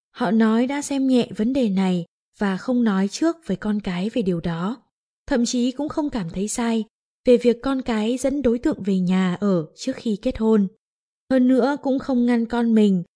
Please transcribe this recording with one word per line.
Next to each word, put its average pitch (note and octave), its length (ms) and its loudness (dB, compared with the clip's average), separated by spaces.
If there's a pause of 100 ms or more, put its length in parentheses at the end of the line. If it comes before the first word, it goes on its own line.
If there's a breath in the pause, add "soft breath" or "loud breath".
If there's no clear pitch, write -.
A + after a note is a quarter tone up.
(120)
Họ A3 200 -4
nói A3+ 360 2
đã C#4+ 140 -4
xem C#4 260 -2
nhẹ B3 280 2
vấn A3 180 -2
đề B3+ 160 0
này F#3 360 0 (320)
và G3 200 -2
không B3 260 0
nói G3 240 2
trước D#4+ 280 -2 (100)
với F#3+ 120 -4
con G#3 220 -4
cái F#3+ 300 -4
về A#3+ 120 -2
điều F3+ 200 -2
đó. F3 420 -6 (440)
Thậm A#3+ 180 0
chí B3 260 -2
cũng C#4+ 180 -6
không D4+ 200 -4
cảm G3 200 -6
thấy F#3 180 -6
sai A3+ 360 -2 (420)
về B3 120 8
việc A#3 240 2
con C4+ 200 -2
cái A3+ 360 -2
dẫn C#4 240 -2
đối A#3+ 180 2
tượng G3+ 240 -2
về F#3+ 160 0
nhà F#3 360 0
ở F3+ 300 0 (100)
trước C4 200 -6
khi G#3+ 260 -4
kết B3+ 160 -4
hôn. A3 300 2 (640)
Hơn B3+ 160 4
nữa C4 340 2
cũng C#4 180 0
không B3 260 0
ngăn A#3+ 200 2
con A#3 300 0
mình G3+ 280 4 (120)